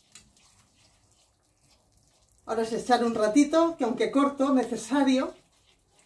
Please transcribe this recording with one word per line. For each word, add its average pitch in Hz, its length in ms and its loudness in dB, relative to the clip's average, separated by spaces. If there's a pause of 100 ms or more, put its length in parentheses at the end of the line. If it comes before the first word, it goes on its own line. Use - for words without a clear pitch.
(2500)
Ahora 226 160 -4
es 226 100 -4
echar 240 320 0
un 226 120 -2
ratito, 285 640 2
que 262 60 -4
aunque 220 280 -2
corto, 277 420 0
necesario, 262 800 0 (720)